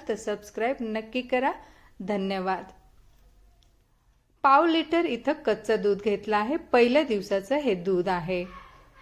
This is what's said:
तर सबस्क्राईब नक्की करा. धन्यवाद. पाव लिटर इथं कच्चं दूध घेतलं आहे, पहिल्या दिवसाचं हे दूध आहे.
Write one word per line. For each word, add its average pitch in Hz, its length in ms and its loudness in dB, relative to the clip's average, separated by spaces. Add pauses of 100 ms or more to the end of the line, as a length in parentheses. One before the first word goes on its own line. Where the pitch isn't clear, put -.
तर 220 60 -2
सबस्क्राईब 214 680 -4
नक्की 220 420 -6
करा. 254 300 -2 (480)
धन्यवाद. 190 640 -4 (1800)
पाव 285 220 6
लिटर 330 380 2
इथं 254 280 -2
कच्चं 220 500 -2
दूध 196 220 0
घेतलं 208 320 0
आहे, 226 200 0
पहिल्या 247 460 4
दिवसाचं 208 540 -2
हे 269 180 0
दूध 180 340 0
आहे. 180 600 -4 (340)